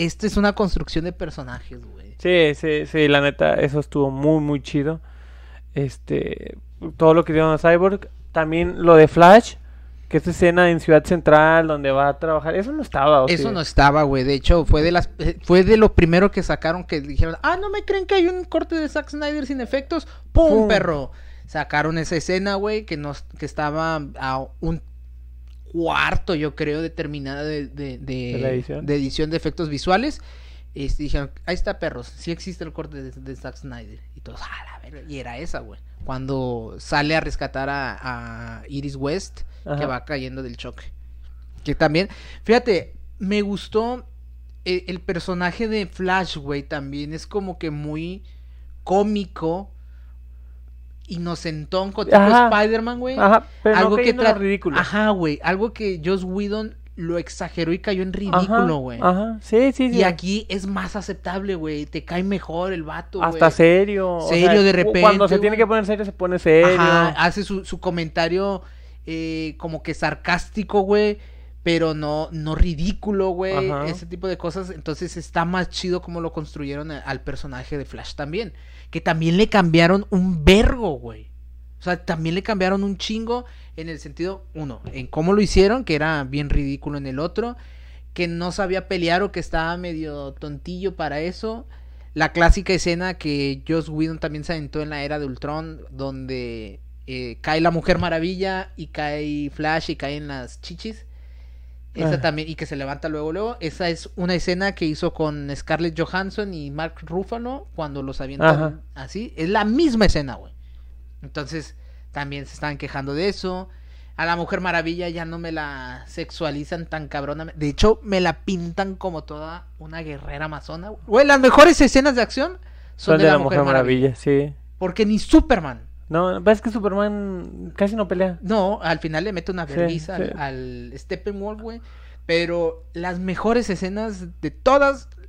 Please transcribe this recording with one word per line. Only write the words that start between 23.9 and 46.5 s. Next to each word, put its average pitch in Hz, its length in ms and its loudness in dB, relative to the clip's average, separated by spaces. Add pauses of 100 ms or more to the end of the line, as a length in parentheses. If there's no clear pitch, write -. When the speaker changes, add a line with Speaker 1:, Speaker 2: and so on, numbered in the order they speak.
Speaker 1:
a 131 260 -4 (160)
un 160 200 -2 (920)
cuarto, 156 600 0
yo 147 200 -2
creo, 151 260 -2
de 165 100 -4
terminada 147 520 -8
de, 151 240 -6
de, 135 300 -10
de, 127 360 -6
Speaker 2:
¿De 120 60 -4
la 131 120 -2
edición? 139 340 -6
Speaker 1:
de 143 100 0
edición 143 340 -2
de 160 80 -4
efectos 160 320 -4
visuales. 190 520 0 (540)
Este, 139 280 -2
dijeron, 143 280 -2 (140)
"Ahí 175 100 -2
está, 196 240 -4
perros, 131 360 -6
sí - 160 -10
existe 170 320 -10
el 156 100 -12
corte 151 280 -12
de, 131 100 -12
de 131 240 -14
Zack 127 220 -14
Snyder". 117 420 -16 (140)
Y - 80 -20
todos, - 220 -16
"Ah, - 300 -14
la - 60 -18 (100)
verga", 143 200 -18
y 143 100 -10
era 120 180 -12
esa, 156 220 -6
güey. 107 200 -16 (240)
Cuando 131 760 -6
sale 151 360 0
a 160 60 2
rescatar 139 480 -6
a, 117 880 -8
a 113 80 -16
Iris 139 280 -8
West, 143 460 -6 (240)
Speaker 2:
Ajá. 147 140 -4
Speaker 1:
que 147 80 -2
va 123 180 -6
cayendo 135 380 -8
del 120 140 -10
choque. - 260 -14 (800)
Que 147 120 -2
también, 160 340 2 (340)
fíjate, 226 500 2 (240)
me 208 240 0
gustó 220 640 -4 (600)
el, 180 220 -2
el 180 140 -6
personaje 180 680 -4
de 214 200 -2
Flash, 185 500 -2
güey, 143 240 -6